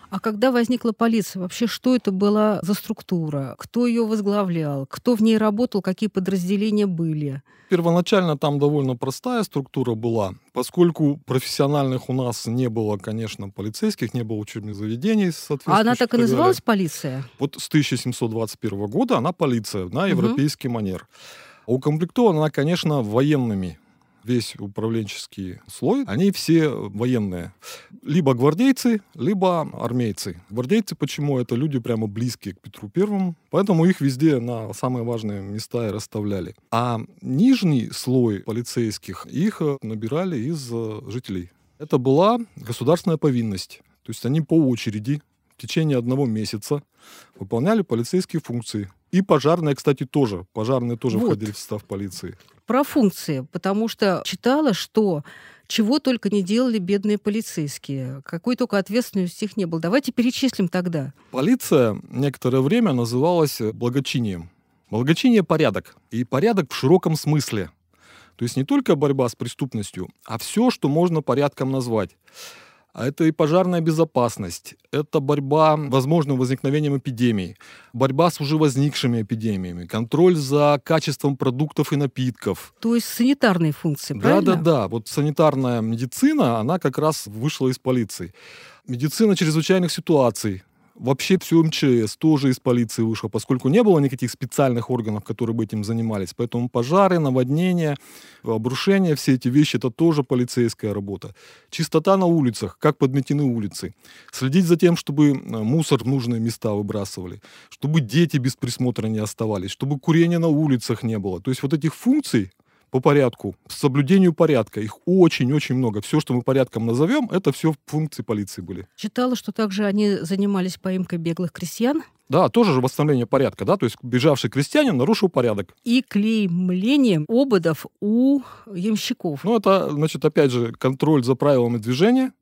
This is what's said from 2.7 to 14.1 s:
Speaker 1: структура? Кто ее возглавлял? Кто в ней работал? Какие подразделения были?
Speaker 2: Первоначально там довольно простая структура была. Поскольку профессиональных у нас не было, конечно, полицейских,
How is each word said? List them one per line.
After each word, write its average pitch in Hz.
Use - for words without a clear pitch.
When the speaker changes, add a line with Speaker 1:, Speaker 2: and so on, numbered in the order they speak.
Speaker 1:
структура? 151
Кто -
ее 233
возглавлял? 185
Кто -
в 208
ней 220
работал? 214
Какие 190
подразделения 196
были? 156
Speaker 2:
Первоначально 170
там 147
довольно 143
простая 220
структура 127
была. 110
Поскольку 156
профессиональных 139
у 131
нас 123
не 123
было, 107
конечно, 107
полицейских, 110